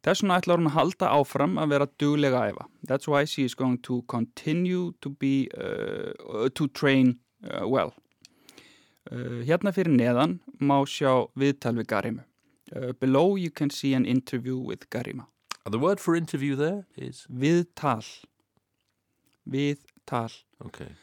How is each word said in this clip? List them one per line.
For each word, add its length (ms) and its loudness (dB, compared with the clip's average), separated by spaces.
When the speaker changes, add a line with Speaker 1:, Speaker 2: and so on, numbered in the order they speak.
Speaker 1:
Þess 220 2
vegna 160 4
ætlar 180 4
hún 80 4
að 80 0
halda 380 2
áfram 480 2
að 140 0
vera 120 2
dugleg 320 2
að 180 0
æfa. 140 -12
That's 180 -2
why 160 2
she 220 -2
is 100 -4
going 220 0
to 220 -2
continue 880 -2
to 100 -10
be, 460 0
uh, 920 -4
to 180 -2
train, 520 4
uh, 220 -6
well. 240 0
Uh, 380 -8
hérna 240 2
fyrir 240 2
neðan 440 4
má 300 6
sjá 480 2
viðtal 420 0
við 140 -4
Garimu. 300 -4
Uh, 180 -6
below 420 2
you 160 -4
can 180 -2
see 240 -2
an 120 2
interview 520 -2
with 320 -10
Garima. 380 -8
Speaker 2:
And 80 -4
the 60 0
word 200 2
for 160 2
interview 400 -2
there 320 -2
is? 320 -14
Speaker 1:
Viðtal. 720 0
Viðtal. 840 -6
Speaker 2:
Okay. 240 -16